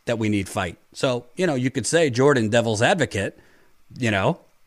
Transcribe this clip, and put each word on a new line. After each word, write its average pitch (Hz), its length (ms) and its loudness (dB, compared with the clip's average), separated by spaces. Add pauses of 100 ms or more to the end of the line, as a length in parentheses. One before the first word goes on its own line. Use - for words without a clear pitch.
that 117 140 -2
we 110 100 0
need 101 180 0
fight. 92 300 -6 (160)
So, 123 320 -4 (100)
you 185 120 -2
know, 147 80 0
you 127 160 -2
could 120 160 -6
say, 160 240 2
Jordan, 127 380 4
devil's 113 340 2
advocate, 127 560 0 (580)
you 117 140 -2
know, 104 300 0 (260)